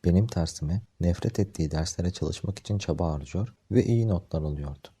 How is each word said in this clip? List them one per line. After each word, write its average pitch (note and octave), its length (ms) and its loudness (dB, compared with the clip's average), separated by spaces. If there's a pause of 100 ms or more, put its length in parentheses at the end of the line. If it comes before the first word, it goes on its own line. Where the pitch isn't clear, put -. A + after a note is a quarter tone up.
Benim F#2 220 6
tersime E2+ 560 -2 (180)
nefret - 400 0
ettiği E2 300 0
derslere D#2+ 400 -2
çalışmak F2+ 480 -4
için G#2 200 -4
çaba E2 340 0
harcıyor D2+ 420 -4 (160)
ve A2 140 4
iyi A2+ 240 2
notlar E2+ 340 0
alıyordu. D2 460 -6 (120)